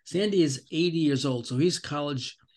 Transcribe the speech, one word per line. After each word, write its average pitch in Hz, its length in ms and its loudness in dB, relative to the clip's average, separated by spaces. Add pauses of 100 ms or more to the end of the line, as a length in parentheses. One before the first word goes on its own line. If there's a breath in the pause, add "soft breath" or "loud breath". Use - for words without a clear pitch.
Sandy 196 380 2
is 135 280 -2
eighty 165 280 2
years 143 260 2
old. 120 220 -2
So 127 100 -4
his 175 220 2
college 143 580 -6 (200)